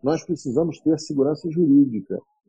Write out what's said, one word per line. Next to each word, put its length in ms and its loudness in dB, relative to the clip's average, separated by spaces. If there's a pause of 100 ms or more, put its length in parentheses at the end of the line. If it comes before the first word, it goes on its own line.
nós 220 -2
precisamos 560 -4
ter 180 0
segurança 500 -2
jurídica. 680 2 (300)